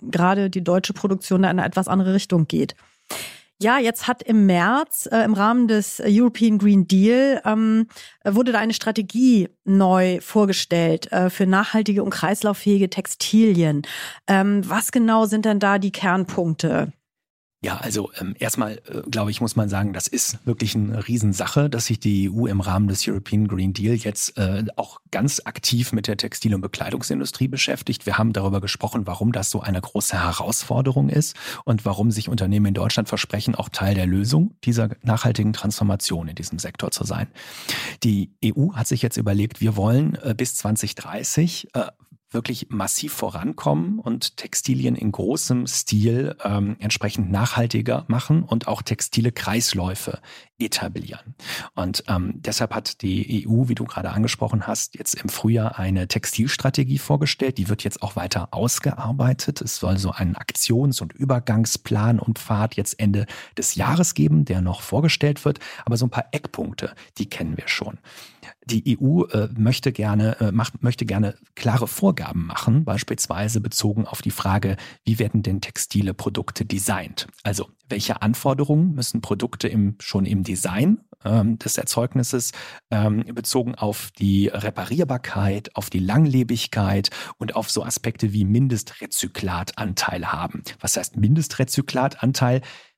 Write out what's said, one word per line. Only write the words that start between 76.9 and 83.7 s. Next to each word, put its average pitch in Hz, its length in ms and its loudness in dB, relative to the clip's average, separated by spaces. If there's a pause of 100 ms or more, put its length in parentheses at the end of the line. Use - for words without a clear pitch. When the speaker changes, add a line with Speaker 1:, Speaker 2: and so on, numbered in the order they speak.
Speaker 2:
Also 98 260 -4 (180)
welche - 320 -4
Anforderungen 143 760 2
müssen 120 260 -4
Produkte 113 480 -4
im, 104 320 2
schon 98 260 -2
im 95 160 0
Design, 95 580 0 (240)
ähm, 113 340 2
des - 200 -4
Erzeugnisses, 120 760 -2 (380)
ähm, 107 340 2 (100)
bezogen 120 400 -2